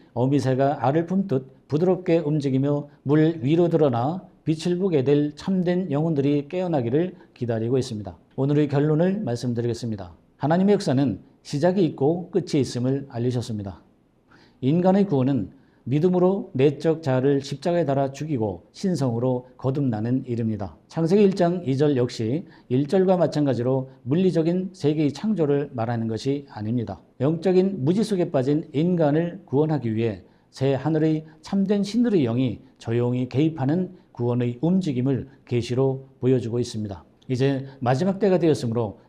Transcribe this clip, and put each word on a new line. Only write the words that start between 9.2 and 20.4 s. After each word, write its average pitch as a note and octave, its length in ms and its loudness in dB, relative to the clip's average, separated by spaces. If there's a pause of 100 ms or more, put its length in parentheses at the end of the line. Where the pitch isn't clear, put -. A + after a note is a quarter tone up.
말씀드리겠습니다. A#2 920 -4 (240)
하나님의 F#3 360 2
역사는 C#3+ 460 0 (240)
시작이 F3+ 420 0
있고 D#3 460 0
끝이 E3 280 0
있음을 C3 500 -2
알리셨습니다. A#2 720 -6 (800)
인간의 F#3+ 460 4
구원은 C3 440 0 (320)
믿음으로 F3+ 720 0
내적 D#3+ 500 0
자아를 C3+ 380 2
십자가에 E3+ 440 -2
달아 C#3 260 0
죽이고 A#2 600 -4
신성으로 B2+ 840 -2
거듭나는 C3 680 -2
일입니다. A2 500 -4 (120)